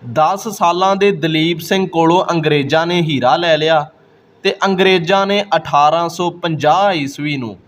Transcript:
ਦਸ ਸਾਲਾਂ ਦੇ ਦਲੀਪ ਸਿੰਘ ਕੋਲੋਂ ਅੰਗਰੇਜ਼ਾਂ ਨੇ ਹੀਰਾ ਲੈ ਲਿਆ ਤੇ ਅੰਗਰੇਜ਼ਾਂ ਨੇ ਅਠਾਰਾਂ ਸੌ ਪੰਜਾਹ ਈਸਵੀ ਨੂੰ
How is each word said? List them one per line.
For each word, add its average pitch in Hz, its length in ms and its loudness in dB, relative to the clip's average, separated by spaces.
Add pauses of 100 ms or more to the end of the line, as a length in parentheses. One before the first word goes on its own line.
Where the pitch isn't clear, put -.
(120)
ਦਸ 175 360 -2
ਸਾਲਾਂ 185 480 0
ਦੇ 202 140 2
ਦਲੀਪ 160 480 -2
ਸਿੰਘ 190 300 -2
ਕੋਲੋਂ 170 420 2
ਅੰਗਰੇਜ਼ਾਂ 151 560 0
ਨੇ 175 140 0
ਹੀਰਾ 143 360 0
ਲੈ 170 200 2
ਲਿਆ 156 280 0 (600)
ਤੇ 196 100 0 (100)
ਅੰਗਰੇਜ਼ਾਂ 190 640 2
ਨੇ 202 180 0 (120)
ਅਠਾਰਾਂ 156 520 2
ਸੌ 170 220 -4
ਪੰਜਾਹ 170 640 0
ਈਸਵੀ 147 440 -6
ਨੂੰ 110 200 -10 (120)